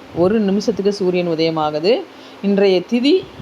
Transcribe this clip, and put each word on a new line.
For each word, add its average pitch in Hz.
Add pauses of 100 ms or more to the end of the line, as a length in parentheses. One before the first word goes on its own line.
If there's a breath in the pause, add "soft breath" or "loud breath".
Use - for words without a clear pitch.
(160)
ஒரு 190
நிமிஷத்துக்கு 202
சூரியன் 180
உதயமாகுது. 160 (380 loud breath)
இன்றைய 196
திதி, 262 (160)